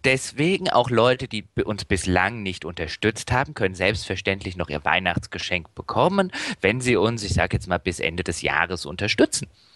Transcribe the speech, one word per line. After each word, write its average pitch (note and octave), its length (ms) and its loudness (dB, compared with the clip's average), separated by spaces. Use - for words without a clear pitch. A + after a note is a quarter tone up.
deswegen D3 640 0
auch A#2+ 220 4
Leute, B2 380 4
die G#2 140 -6
b-, - 200 -4
uns G2+ 220 -4
bislang F#2+ 580 2
nicht F#2 220 -6
unterstützt F2 680 -4
haben, C#3+ 240 0
können F#2+ 220 0
selbstverständlich G2 800 -2
noch E2+ 120 -4
ihr D2 160 -4
Weihnachtsgeschenk F2 920 -2
bekommen, F3+ 560 0
wenn A2+ 200 2
sie B2 160 2
uns, A2 260 2
ich F#2+ 120 -2
sag F2 180 2
jetzt - 160 -2
mal, E2+ 100 0
bis - 220 -4
Ende E2+ 240 -2
des - 180 -4
Jahres D#2+ 420 0
unterstützen. - 640 0